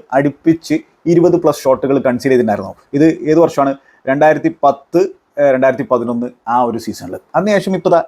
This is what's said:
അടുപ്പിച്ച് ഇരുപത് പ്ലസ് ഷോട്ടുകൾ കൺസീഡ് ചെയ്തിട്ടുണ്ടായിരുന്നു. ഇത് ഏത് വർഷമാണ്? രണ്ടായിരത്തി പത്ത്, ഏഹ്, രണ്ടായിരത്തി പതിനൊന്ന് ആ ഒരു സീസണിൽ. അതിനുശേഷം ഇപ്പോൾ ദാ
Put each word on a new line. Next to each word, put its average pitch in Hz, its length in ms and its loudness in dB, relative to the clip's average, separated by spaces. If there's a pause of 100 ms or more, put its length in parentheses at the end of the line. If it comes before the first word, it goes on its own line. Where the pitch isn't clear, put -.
(180)
അടുപ്പിച്ച് 156 580 -2 (360)
ഇരുപത് 175 300 4
പ്ലസ് 147 220 -2
ഷോട്ടുകൾ 135 320 0 (100)
കൺസീഡ് 127 260 0
ചെയ്തിട്ടുണ്ടായിരുന്നു. 104 400 -2 (240)
ഇത് 156 100 4 (240)
ഏത് 165 140 4
വർഷമാണ്? 139 280 -2 (360)
രണ്ടായിരത്തി 151 420 2 (140)
പത്ത്, 143 360 0 (400)
ഏഹ്, 139 120 4
രണ്ടായിരത്തി 131 400 0
പതിനൊന്ന് 120 340 -4 (280)
ആ - 20 2 (100)
ഒരു 113 160 -6
സീസണിൽ. - 320 -12 (220)
അതിനുശേഷം 196 400 -2
ഇപ്പോൾ 170 160 0
ദാ 170 140 4